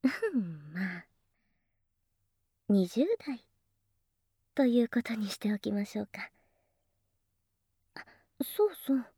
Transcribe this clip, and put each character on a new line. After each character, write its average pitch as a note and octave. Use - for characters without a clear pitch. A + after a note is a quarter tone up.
う E4+
ん、 D#3
ま F3+
あ、 -
二 G3
十 A3+
代 B3+
と C#4
い A#3+
う A3+
こ A#3+
と A#3
に G#3
し F#3+
て G#3
お G#3
き G#3
ま G3+
し G#3+
ょ G#3
う G3+
か。 -
あ、 -
そ -
う F#4
そ -
う。 B3+